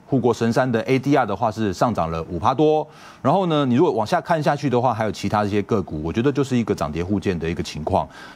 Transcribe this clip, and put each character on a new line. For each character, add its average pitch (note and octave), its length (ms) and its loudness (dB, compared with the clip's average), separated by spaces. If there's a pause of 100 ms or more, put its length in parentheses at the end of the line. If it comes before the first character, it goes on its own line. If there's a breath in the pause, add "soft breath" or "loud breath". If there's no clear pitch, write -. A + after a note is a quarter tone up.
护 C#3 100 2
国 A#2 160 2
神 A2+ 200 0
山 C3 180 2
的 A2+ 120 2
A C3+ 140 2
D C#3+ 180 2
R B2+ 100 4
的 G2+ 100 -2
话 A2 160 -2
是 G#2 220 -2
上 A#2+ 200 0
涨 E2 160 -2
了 E2 140 -4
五 E2+ 160 -8
趴 A#2+ 140 2
多。 D3+ 340 2 (340 loud breath)
然 C3 100 2
后 F#3 160 2
呢， D3+ 180 2
你 A#2+ 100 2
如 D3+ 80 6
果 D#3 80 4
往 G#2+ 160 -2
下 E3+ 140 0
看 D#3+ 200 0
下 D3 140 2
去 C#3+ 140 -2
的 A#2+ 100 2
话， B2 140 2
还 A2 100 -2
有 G#2 80 -2
其 - 160 -4
他 G#2+ 160 2
一 G#2 60 0
些 G#2 140 0
个 G#2 200 0
股， D#2 180 -8
我 D#2+ 120 -4
觉 A2+ 80 0
得 C#3 100 2
就 C#3 100 0
是 C3 140 -2
一 A#2+ 80 2
个 G2+ 100 0
涨 D#2 160 -4
跌 E2+ 140 -4
互 F#2+ 160 -2
见 F2+ 180 -2
的 D#2+ 100 -4
一 E2+ 60 -2
个 E2+ 80 -4
情 D#2 220 -8
况。 D#2+ 240 -2 (280 loud breath)